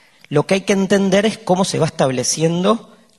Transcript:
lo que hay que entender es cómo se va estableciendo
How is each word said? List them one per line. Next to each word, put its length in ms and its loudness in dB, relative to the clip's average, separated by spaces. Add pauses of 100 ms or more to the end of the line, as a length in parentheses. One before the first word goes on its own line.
(300)
lo 180 0
que 80 2
hay 60 -2
que 120 -2
entender 540 2
es 100 -2
cómo 260 0
se 140 -4
va 80 2
estableciendo 1080 -2 (240)